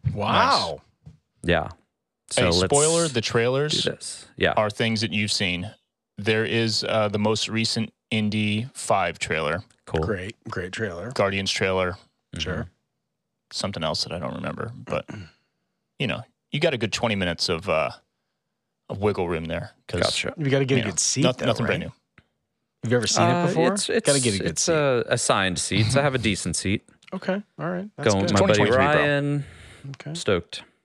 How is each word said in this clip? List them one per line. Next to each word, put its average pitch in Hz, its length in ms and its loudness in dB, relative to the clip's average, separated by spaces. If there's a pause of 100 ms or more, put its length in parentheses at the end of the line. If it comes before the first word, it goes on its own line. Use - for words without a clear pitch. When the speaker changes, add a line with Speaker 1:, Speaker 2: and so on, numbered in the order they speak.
(140)
Speaker 1:
Wow. 175 680 2 (600)
Speaker 2:
Yeah. 82 280 2 (600)
So - 120 2
Speaker 3:
Hey, - 80 4
Speaker 2:
let's 85 80 4 (140)
Speaker 3:
spoiler, 165 360 4
the 120 120 -2
trailers 131 640 0
Speaker 2:
do - 80 0
this. - 360 -12 (100)
Yeah. 90 160 2
Speaker 3:
are 107 180 2
things 113 300 0
that 101 120 -2
you've 104 200 0
seen. 92 420 -2 (440)
There 110 260 0
is, 113 400 0
uh, 107 240 2
the 104 100 -2
most 107 300 0
recent 110 440 -2 (200)
Indy 107 640 0
five 92 440 0
trailer. 80 460 -2 (220)
Speaker 2:
Cool. 80 180 0
Speaker 1:
Great, 98 320 -4 (140)
great 92 220 -8
trailer. 98 400 -6
Speaker 3:
Guardians 98 380 0
trailer. 92 420 0
Speaker 2:
Mm-hmm. - 480 -16
Speaker 1:
Sure. 85 300 -6 (800)
Speaker 3:
Something 95 320 -6
else 78 220 -2
that - 80 -8
I 87 60 -6
don't 73 160 -6
remember, - 420 -8
but, - 320 -6 (880)
you 135 80 -2
know, 95 160 -4 (300)
you 147 80 -2
got 160 140 2
a 120 40 -4
good 110 140 -2
twenty 113 240 0
minutes 87 320 -2
of, 82 220 -2
uh, 78 200 2 (1000)
of 95 80 -6
wiggle 98 300 0
room 82 180 -4
there. 82 260 -6 (140)
'Cause, - 160 -4
Speaker 2:
Gotcha. - 340 -2
Speaker 1:
You 143 140 -2
gotta 139 160 2
get 135 80 2
a - 40 4
Speaker 3:
you - 60 0
know, - 60 -2
Speaker 1:
good 175 100 -4
seat, - 220 0
Speaker 3:
noth-, 127 160 2
Speaker 1:
though, - 80 -2
Speaker 3:
nothing - 180 0
brand 87 200 0
Speaker 1:
right? - 40 -10
Speaker 3:
new. - 360 -20 (600)
Speaker 1:
Have 117 80 0
you 123 60 4
ever 110 80 0
seen - 200 4
it 175 60 4
Speaker 2:
Uh, 175 140 2
Speaker 1:
before? 170 260 2
Speaker 2:
it's, 202 160 -2
it's, - 180 0
Speaker 1:
Gotta 139 140 4
get 117 140 2
a 98 40 0
good - 100 -2
Speaker 2:
it's, 160 160 -2
Speaker 1:
seat. 170 100 2
Speaker 2:
uh, 139 320 2
assigned 101 520 2
seats. 107 380 2
I 139 60 4
have 139 120 2
a 127 40 0
decent 95 380 -2
seat. 98 320 -2
Speaker 1:
<laughs> - 40 -20 (220)
Okay, 196 280 -4 (160)
all 160 120 -6
right. 185 260 -8
That's - 160 2
Speaker 2:
Going 98 120 2
with 104 80 0
Speaker 1:
good. 98 100 4
Speaker 2:
my 98 60 4
buddy 104 100 4
Speaker 3:
Twenty 104 120 4
twenty-three, 127 60 4
bro. 147 260 4
Speaker 2:
Ryan. 143 420 0 (480)
Speaker 1:
Okay. 147 220 -12
Speaker 2:
Stoked. - 480 -2 (220)